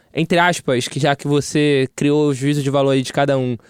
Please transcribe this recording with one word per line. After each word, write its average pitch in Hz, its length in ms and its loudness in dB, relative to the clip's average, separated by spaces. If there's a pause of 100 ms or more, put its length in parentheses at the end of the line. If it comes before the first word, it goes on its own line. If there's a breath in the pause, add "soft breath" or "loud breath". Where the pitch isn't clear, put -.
(140)
entre 165 240 0
aspas, 160 480 0
que - 140 -8
já 139 160 2
que - 100 -12
você 143 720 0
criou 147 320 2
o 143 60 0
juízo 143 280 -2
de 139 80 -2
valor 139 220 2
aí 135 100 2
de 127 100 -8
cada 139 240 0
um, 127 200 -2 (140 soft breath)